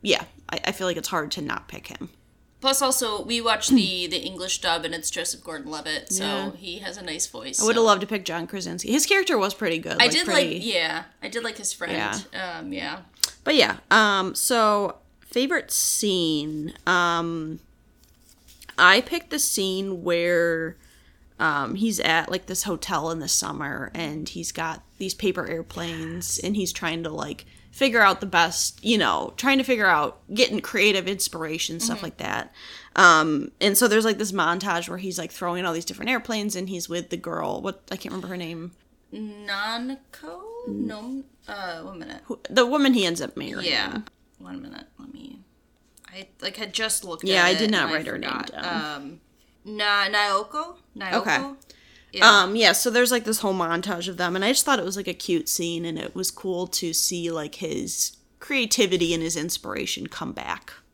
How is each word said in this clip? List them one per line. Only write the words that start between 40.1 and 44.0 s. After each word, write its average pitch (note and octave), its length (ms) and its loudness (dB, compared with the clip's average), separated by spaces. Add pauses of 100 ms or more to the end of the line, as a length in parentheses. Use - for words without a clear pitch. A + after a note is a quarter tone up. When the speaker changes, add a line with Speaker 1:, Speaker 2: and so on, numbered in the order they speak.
Speaker 1:
Mm. - 180 -4
Speaker 2:
No, B3 380 -10 (240)
uh, F3+ 340 -10
one F#3+ 160 -14
minute. - 280 -14
Speaker 1:
Who, - 120 -8 (100)
the B3 180 6
woman C#4 280 4
he G3+ 120 4
ends E3+ 140 -2
up - 160 -8
marrying. E3 360 -6
Speaker 2:
Yeah. G#2 260 -2 (400)